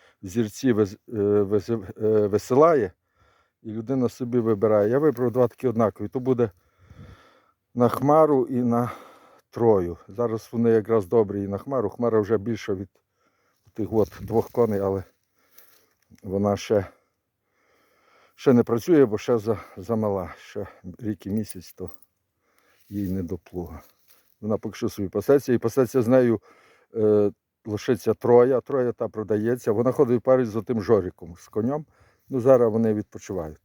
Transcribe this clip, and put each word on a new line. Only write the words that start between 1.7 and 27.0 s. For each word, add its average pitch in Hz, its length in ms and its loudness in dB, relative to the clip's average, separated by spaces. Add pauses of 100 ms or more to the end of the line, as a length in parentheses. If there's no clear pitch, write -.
е, 107 240 2
висилає, 127 640 2 (680)
і 113 100 -14
людина 117 380 -4
собі 123 300 -4
вибирає. 107 500 2
Я 127 100 0
вибрав 127 320 0
два 123 160 2
такі - 200 -6
однакові. 107 400 0
То 135 120 -8
буде 123 320 0 (1200)
на 120 140 2
Хмару 147 560 2
і 135 100 -6
на 120 360 0 (580)
Трою. 98 480 0 (100)
Зараз 110 440 -6
вони 117 180 0
якраз 110 360 2
добрі 101 380 0
і 98 40 -6
на 98 100 -4
Хмару. 120 320 -4
Хмара 113 300 -2
вже 107 180 0
більша 104 360 -6
від 98 160 -8 (840)
тих 101 200 -6
от 107 180 2 (100)
двох 110 300 -2
коней, 110 280 0
але 98 240 -2 (1200)
вона 101 340 -2
ще, 101 280 0 (1500)
ще - 180 2
не 120 100 6
працює, 135 420 2
бо 107 120 0
ще 120 200 -2
за-, 104 220 -4 (180)
замала. 101 600 -4
Ще - 300 -14 (320)
рік 107 260 -8
і 101 40 -8
місяць, 101 440 -8
то 92 160 -12 (1000)
їй 101 220 -6
не 95 120 -4
до 85 140 -8
плуга. 82 440 -12 (600)
Вона 104 160 -4
поки 101 180 -12
що 113 140 -4
собі 98 200 -8
пасеться, 131 440 0
і 117 40 4
пасеться 123 440 -2
з 107 60 -2
нею, 123 340 2 (540)
е, 107 360 2 (340)